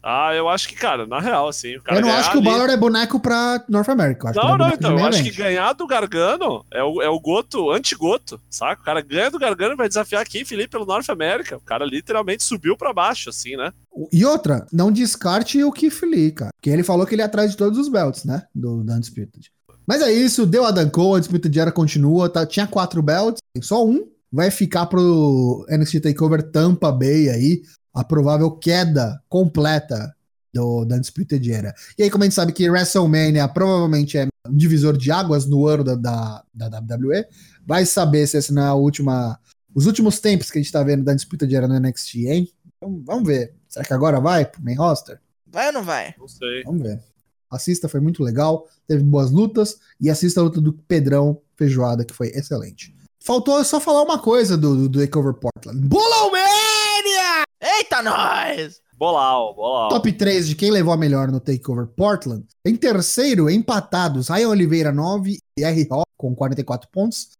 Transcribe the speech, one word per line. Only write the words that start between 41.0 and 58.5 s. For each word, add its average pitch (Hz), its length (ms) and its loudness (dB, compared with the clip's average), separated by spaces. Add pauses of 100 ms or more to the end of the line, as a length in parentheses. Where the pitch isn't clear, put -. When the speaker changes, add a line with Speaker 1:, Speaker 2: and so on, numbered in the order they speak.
Speaker 2:
da 139 80 2
Undisputed 139 420 -2
Era 127 140 0
no 131 60 2
N 131 120 0
X - 240 -6
T, 120 160 -6
hein? 175 240 -2 (240)
Então, 190 300 -10
vamos 214 200 -2
ver. 131 280 -2 (160)
Será - 160 -10
que - 80 -4
agora 139 260 2
vai 160 240 2
pro - 180 -8
main 120 140 -4
roster? 160 460 -2 (260)
Speaker 3:
Vai 247 200 -4
ou 302 60 -2
não 240 100 -6
vai? 135 360 -6
Speaker 1:
Não 131 80 -20
sei. 123 360 -10
Speaker 2:
Vamos 160 180 -4
ver. 107 180 -8 (500)
Assista, 175 380 -6
foi 143 140 -4
muito 160 200 -2
legal, 147 460 0 (180)
teve 147 180 2
boas 139 280 2
lutas, 214 460 0 (240)
e 151 80 2
assista 175 320 0
a - 20 4
luta 165 160 0
do 151 140 2
Pedrão 147 680 0 (160)
Feijoada, 123 480 0
que - 100 -10
foi 120 140 -6
excelente. - 640 -10 (300)
Faltou 277 400 0
só 294 160 0
falar 294 240 2
uma 311 160 0
coisa 220 380 2
do, 147 180 2
do, 135 140 2
do 131 100 0
TakeOver 143 340 0
Portland. - 540 -8
Bolomania! 403 1600 2 (160)
Speaker 3:
Eita, 330 440 -2
nós! 196 760 -4 (180)